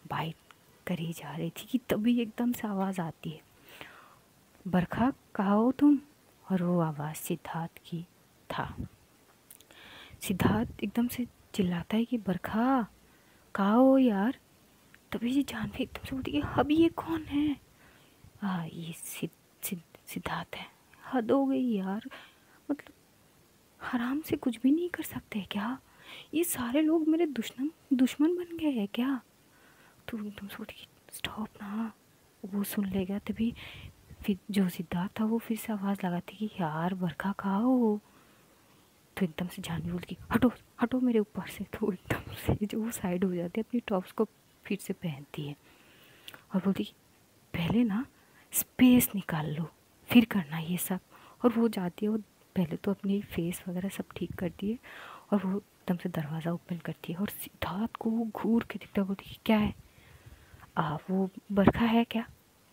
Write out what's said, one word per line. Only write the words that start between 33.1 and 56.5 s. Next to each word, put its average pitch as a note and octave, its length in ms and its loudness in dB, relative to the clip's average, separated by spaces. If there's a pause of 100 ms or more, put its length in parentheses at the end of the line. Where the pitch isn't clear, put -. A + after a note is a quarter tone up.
तभी A3 360 -2 (720)
फिर F#3+ 120 2 (120)
जो F#3+ 180 2
सिद्धार्थ F3+ 520 -4
था A3 40 0
वो A3 140 2
फिर A3+ 180 -4
से - 160 -6
आवाज़ G3 340 -2
लगाती F3 300 -4
कि, G#3+ 140 -4 (100)
"यार E3 340 -2
बरखा, F#3 380 -2
कहाँ G3 300 0
हो?" A#3+ 380 4 (1160)
तो - 80 0
एकदम F3+ 220 -2
से F3+ 160 -10
जानवी E3 280 -6
बोलती F3 240 -6
कि, - 180 -14
"हटो, A#3 200 6 (300)
हटो B3+ 180 0
मेरे A#3+ 180 4
ऊपर G#3 300 -2
से।" - 160 -10
तो G#3 280 -2
एकदम - 420 -6
से - 320 -2
जो A3 140 -4
वो A3 100 -2
साइड F3+ 340 -2
हो F3+ 100 2
जाती F3 260 -4
है, G#3+ 40 0
अपनी A#3+ 160 -4
टॉप्स F#3 320 -2
को G#3+ 140 0 (400)
फिर F#3+ 120 -2
से - 140 -6
पहनती D3 560 -8
है D3 80 -10 (960)
और F#3+ 60 2
बोलती G3 240 0
कि, - 80 -14 (600)
"पहले E3+ 300 2
ना A3 220 0 (460)
स्पेस - 640 6
निकाल D3+ 400 -2
लो, D#3+ 140 -4 (400)
फिर A#3+ 160 10
करना E3 340 -2
ये E3+ 180 -2
सब।" F#3 240 -2 (440)
और A#3+ 80 4
वो A#3 160 4
जाती G3 380 -4
है, G#3 60 0
वो A3 60 0 (380)
पहले F3+ 200 2
तो - 140 -2
अपनी G3 320 0
फेस F3 460 -4
वगैरह F3+ 200 -4
सब - 160 -8 (120)
ठीक - 180 -6
करती G3 360 -4
है A#3+ 80 -4 (540)
और F#3+ 140 4
वो F#3+ 120 0
एकदम - 380 -4
से F#3 120 -4
दरवाज़ा D#3+ 440 -4